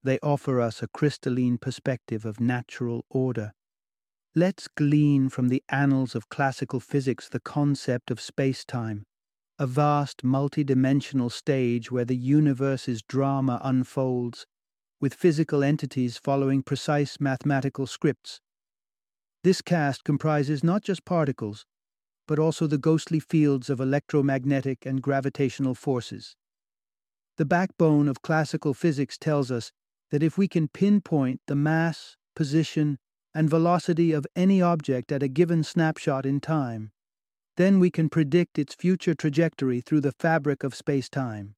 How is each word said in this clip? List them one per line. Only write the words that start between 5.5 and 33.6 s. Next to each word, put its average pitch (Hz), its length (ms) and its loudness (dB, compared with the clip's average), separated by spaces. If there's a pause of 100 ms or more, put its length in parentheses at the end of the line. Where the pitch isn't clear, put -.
annals 139 460 0
of 113 140 -6
classical 135 520 -4
physics 131 480 -4
the - 120 -8
concept 139 720 -2
of 117 100 -4
space-time, 117 840 -4 (540)
a 143 80 -2
vast 143 560 0
multidimensional 135 1080 0
stage 123 580 -2
where 123 140 -2
the 127 120 -2
universe's 135 840 0
drama 135 600 0
unfolds, 127 840 -2 (540)
with 139 140 0
physical 151 500 2
entities 135 540 0
following 139 440 0
precise 147 560 -2
mathematical 135 680 -2
scripts. - 540 -4 (1000)
This 180 200 2
cast 147 420 -2
comprises 147 580 0
not 175 200 2
just 190 220 -6
particles, 135 600 -2 (640)
but 151 120 -2
also 160 280 0
the 147 120 0
ghostly 160 400 0
fields 143 520 0
of 127 100 -2
electromagnetic 135 1040 0
and 135 160 -4
gravitational 135 760 -2
forces. 117 600 -6 (1040)
The 160 80 2
backbone 156 640 4
of 127 140 -4
classical 156 520 0
physics 143 420 -2
tells 143 340 -2
us 120 220 -6 (380)
that 147 120 0
if 160 140 0
we 196 120 2
can 160 200 0
pinpoint 170 800 2
the 143 100 -2
mass, 160 600 0 (200)
position, 151 600 0 (360)
and 160 140 2
velocity 170 640 2